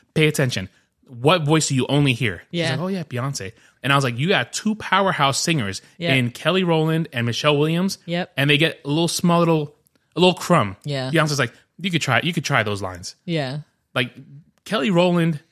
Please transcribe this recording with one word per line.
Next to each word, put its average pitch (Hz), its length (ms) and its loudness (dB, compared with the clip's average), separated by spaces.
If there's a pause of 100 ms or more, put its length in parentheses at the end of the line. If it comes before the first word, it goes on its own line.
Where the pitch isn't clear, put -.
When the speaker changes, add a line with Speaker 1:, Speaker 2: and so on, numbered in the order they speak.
(140)
Speaker 1:
pay 156 140 4
attention. 127 420 -2 (380)
What 147 360 0
voice 151 240 2
do 139 80 -2
you 127 140 2
only 143 240 4
hear?" 110 240 -4 (140)
She's 170 100 -4
Speaker 2:
Yeah. 160 100 -2
Speaker 1:
like, 160 80 -4
"Oh, 185 80 -6
yeah, 185 160 -6
Beyonce." 123 480 -8 (320)
And 131 80 0
I 139 60 4
was 135 80 2
like, 120 120 -2
"You 156 120 -2
got 143 240 0
two 214 220 -2
powerhouse 151 680 0
singers 120 400 -2 (160)
Speaker 2:
Yep. 170 200 -2
Speaker 1:
in 120 140 0
Kelly 185 320 -2
Rowland 160 480 0
and 117 140 -2
Michelle 143 320 2
Williams." 165 480 0
Speaker 2:
Yep. 170 320 -6
Speaker 1:
And 143 120 2
they 147 80 6
get 156 280 0
a - 20 -8
little 160 220 0
small 170 300 2
little, 160 360 0 (400)
a 151 60 -4
little 180 140 6
crumb. 110 500 0
Speaker 2:
Yeah. 135 260 -6
Speaker 1:
Beyonce's 151 280 0
like, 120 120 0 (300)
"You 185 100 -4
could 160 100 -2
try, 120 220 0
you 170 80 -2
could 170 140 -4
try 123 180 2
those 104 180 -4
lines." 92 340 -10 (100)
Speaker 2:
Yeah. 151 340 -4 (340)
Speaker 1:
Like, 127 180 -2 (520)
Kelly 226 260 -2
Rowland 170 520 2 (100)